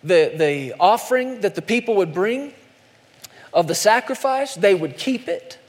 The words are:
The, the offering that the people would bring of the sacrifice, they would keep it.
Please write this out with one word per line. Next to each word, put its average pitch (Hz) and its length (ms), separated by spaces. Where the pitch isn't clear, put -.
The, 160 300
the 143 460
offering 240 600
that 190 140
the 170 60
people 233 360
would 170 160
bring 233 400
of 165 140
the 165 80
sacrifice, 262 800
they 196 180
would 156 240
keep - 300
it. - 300